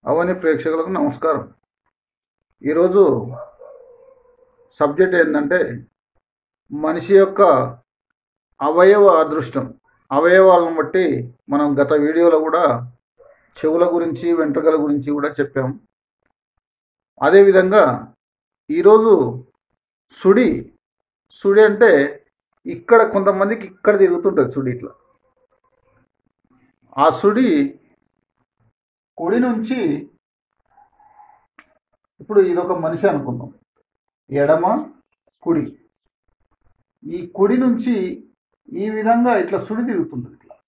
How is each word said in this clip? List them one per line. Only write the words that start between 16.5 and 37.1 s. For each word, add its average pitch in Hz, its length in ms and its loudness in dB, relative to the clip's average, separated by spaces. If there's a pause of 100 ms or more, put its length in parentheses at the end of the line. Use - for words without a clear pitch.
అదేవిధంగా 190 580 6 (960)
ఈరోజు 214 340 4 (1080)
సుడి, 202 280 4 (920)
సుడి 202 280 4
అంటే 208 220 4 (840)
ఇక్కడ 226 240 2 (160)
కొంతమందికి 196 560 -2
ఇక్కడ 208 220 -2 (100)
తిరుగుతుంటది 170 520 -2
సుడి 131 200 -6
ఇట్లా. - 160 -18 (2000)
ఆ 160 40 6 (120)
సుడి 214 300 0 (1700)
కుడి 190 240 -2
నుంచి, 233 340 -4 (2500)
ఇప్పుడు 208 180 0 (100)
ఇదొక 175 240 -2 (100)
మనిషి 170 280 -4
అనుకుందాం, 131 360 -8 (920)
ఎడమ 160 220 2 (800)
కుడి, 147 200 -2 (1500)